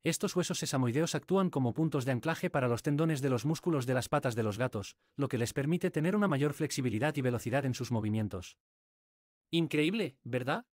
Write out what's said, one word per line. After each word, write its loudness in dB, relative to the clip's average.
Estos -2
huesos -2
sesamoideos 0
actúan 2
como 0
puntos 0
de 0
anclaje -2
para 2
los 0
tendones 2
de 2
los 0
músculos 0
de 2
las 0
patas 0
de 0
los 0
gatos, -4
lo -2
que -2
les 0
permite 0
tener 0
una 2
mayor 2
flexibilidad -2
y -2
velocidad 0
en 0
sus -4
movimientos. -2
Increíble, 0
¿verdad? -4